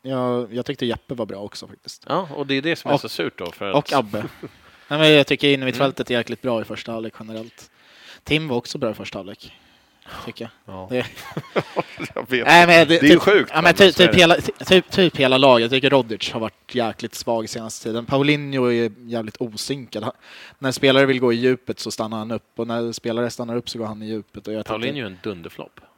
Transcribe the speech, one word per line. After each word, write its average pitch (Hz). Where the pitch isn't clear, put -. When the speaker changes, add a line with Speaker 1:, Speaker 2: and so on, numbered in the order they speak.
Speaker 1:
Jag, 123
jag 123
tyckte 135
Jeppe 117
var 117
bra 98
också 101
faktiskt. -
Speaker 2:
Ja, 165
och 143
det 139
är 135
det 165
som -
är 143
Speaker 1:
Och, 143
Speaker 2:
så 120
surt 151
då, 90
för 101
Speaker 1:
och 95
Speaker 2:
att -
Speaker 1:
Abbe. 110
Nej, 147
men 156
jag 143
tycker 143
innermittfältet 131
Speaker 2:
Mm. 120
Speaker 1:
är 117
jäkligt 113
bra 117
i 104
första 110
halvlek 113
generellt. 110
Tim 156
var 120
också -
bra 120
i 107
första 104
halvlek, 95
tycker 117
jag. 98
Speaker 2:
Ja. 92
Speaker 1:
Det 123
Speaker 2:
<laughs> -
Jag 120
vet. 123
Speaker 1:
Nej, 170
men 170
det, 160
Speaker 2:
Det 160
är 143
ju 143
Speaker 1:
typ, 170
Speaker 2:
sjukt, 196
Speaker 1:
ja, 147
men 160
Speaker 2:
men 170
Speaker 1:
typ, 190
Speaker 2:
så 185
är 175
Speaker 1:
typ -
Speaker 2:
det. 180
Speaker 1:
hela, 170
ty-, -
typ, 180
typ 180
hela 131
laget. 127
Jag 117
tycker 131
Rodic 117
har 117
varit -
jäkligt 113
svag 113
senaste 113
tiden. 117
Paulinho 139
är 117
jävligt 117
osynkad. 113
Han, 123
när 131
spelare 135
vill 131
gå 120
i 117
djupet 123
så 110
stannar 110
han 110
upp. 110
Och 117
när 117
spelare 117
stannar 117
upp 117
så 117
går 110
han 107
i 110
djupet. 107
Och 107
jag 107
tycker -
Speaker 2:
Paulinho 135
är 107
en 95
dunderflopp. -